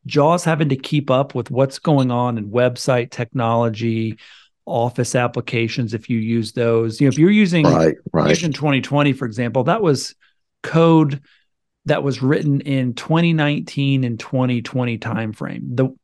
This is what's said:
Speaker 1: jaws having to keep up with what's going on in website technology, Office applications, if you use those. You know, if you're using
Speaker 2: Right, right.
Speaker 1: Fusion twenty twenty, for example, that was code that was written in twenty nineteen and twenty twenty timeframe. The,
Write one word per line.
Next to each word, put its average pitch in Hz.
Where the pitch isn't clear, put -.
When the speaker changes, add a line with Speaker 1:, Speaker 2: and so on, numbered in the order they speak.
Speaker 1:
jaws 160
having 156
to 135
keep 131
up 135
with 120
what's 131
going 135
on 120
in 104
website 123
technology, 113
Office 120
applications, 117
if 110
you 120
use 113
those. 117
You 143
know, 131
if -
you're 165
using 180
Speaker 2:
Right, 160
right. -
Speaker 1:
Fusion 160
twenty 139
twenty, 143
for 139
example, 120
that 190
was 147
code 160
that -
was 131
written 139
in 131
twenty 165
nineteen 143
and 117
twenty 123
twenty 120
timeframe. 113
The, 131